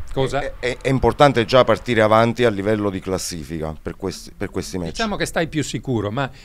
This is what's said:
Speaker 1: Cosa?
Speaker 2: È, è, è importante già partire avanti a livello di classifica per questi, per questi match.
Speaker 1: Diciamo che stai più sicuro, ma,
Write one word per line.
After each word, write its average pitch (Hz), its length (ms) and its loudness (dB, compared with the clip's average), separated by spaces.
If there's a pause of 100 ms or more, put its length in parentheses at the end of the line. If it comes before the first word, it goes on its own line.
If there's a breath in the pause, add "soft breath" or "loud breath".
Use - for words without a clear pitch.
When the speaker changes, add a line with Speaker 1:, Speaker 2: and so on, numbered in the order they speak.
(120)
Speaker 1:
Cosa? 135 280 0
Speaker 2:
È, 135 180 -8
è, 127 240 -4
è 123 80 -2
importante 117 560 4
già 127 180 6
partire 110 380 2
avanti 113 420 4
a 117 60 4
livello 104 400 0
di 95 100 -4
classifica 80 800 -6
per 85 160 -10
questi, - 400 -8
per 98 140 -8
questi 95 260 -8
match. 85 140 -6
Speaker 1:
Diciamo 214 260 -4
che 165 80 -4
stai 170 240 -2
più 147 160 -4
sicuro, 107 460 -4
ma, 127 200 -4 (140 loud breath)